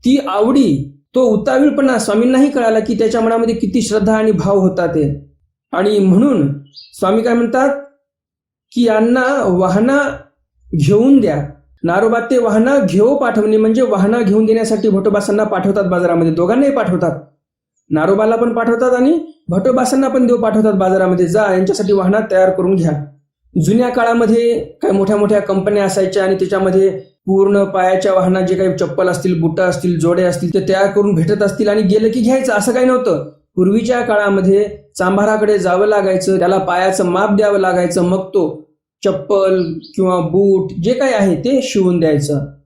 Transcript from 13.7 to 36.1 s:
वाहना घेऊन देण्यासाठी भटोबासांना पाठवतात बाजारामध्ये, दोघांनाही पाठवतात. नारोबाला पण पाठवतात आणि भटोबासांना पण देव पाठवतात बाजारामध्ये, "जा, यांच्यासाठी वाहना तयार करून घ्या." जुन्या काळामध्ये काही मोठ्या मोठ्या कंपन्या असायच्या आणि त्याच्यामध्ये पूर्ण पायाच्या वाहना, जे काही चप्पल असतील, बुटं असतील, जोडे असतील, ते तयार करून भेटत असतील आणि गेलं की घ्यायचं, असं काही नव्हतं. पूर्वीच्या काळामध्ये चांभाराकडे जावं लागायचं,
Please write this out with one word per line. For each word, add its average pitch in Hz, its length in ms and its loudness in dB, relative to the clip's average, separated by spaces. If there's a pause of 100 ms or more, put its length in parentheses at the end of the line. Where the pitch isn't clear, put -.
वाहना 214 380 2
घेऊन 214 240 2
देण्यासाठी 220 440 0
भटोबासांना 202 560 0
पाठवतात 196 400 -2
बाजारामध्ये, 170 480 0
दोघांनाही 233 400 0
पाठवतात. 175 480 -2 (720)
नारोबाला 196 460 0
पण 233 180 0
पाठवतात 233 400 0
आणि 277 240 2 (300)
भटोबासांना 254 600 0
पण 254 180 0
देव 233 100 2
पाठवतात 214 360 0
बाजारामध्ये, 185 540 0
"जा, 202 260 0
यांच्यासाठी 190 400 0
वाहना 190 260 2 (120)
तयार 185 200 2
करून 185 240 0
घ्या." 160 300 -2 (600)
जुन्या 240 240 2
काळामध्ये 233 680 0 (240)
काही 196 120 0
मोठ्या 196 220 0
मोठ्या 208 240 2
कंपन्या 196 440 -2
असायच्या 190 400 -2
आणि 190 100 0
त्याच्यामध्ये 190 680 0 (260)
पूर्ण 196 380 2
पायाच्या 190 480 0
वाहना, 185 280 2
जे 180 140 0
काही 185 240 -2
चप्पल 180 300 -2
असतील, 175 320 -2
बुटं 165 220 -2
असतील, 180 360 -2
जोडे 170 240 0
असतील, 175 320 -2
ते 185 140 -2
तयार 190 180 2
करून 202 280 0
भेटत 196 280 0
असतील 202 260 -2
आणि 214 140 0
गेलं 214 260 2
की 240 120 -2
घ्यायचं, 254 320 0
असं 226 200 -2
काही 254 140 2
नव्हतं. 247 440 -2 (260)
पूर्वीच्या 226 440 0
काळामध्ये 202 680 0 (300)
चांभाराकडे 208 600 0
जावं 185 280 0
लागायचं, 190 520 0